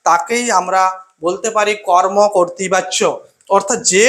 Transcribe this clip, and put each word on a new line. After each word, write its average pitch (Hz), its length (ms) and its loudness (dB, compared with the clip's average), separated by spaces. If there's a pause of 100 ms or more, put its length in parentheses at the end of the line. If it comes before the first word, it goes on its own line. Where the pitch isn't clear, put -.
তাকেই 233 460 0
আমরা 185 320 0 (380)
বলতে 185 300 -4
পারি 208 220 0 (160)
কর্ম 185 280 2 (120)
কর্তৃবাচ্য। 185 720 -2 (500)
অর্থাৎ 196 340 0
যে 190 260 2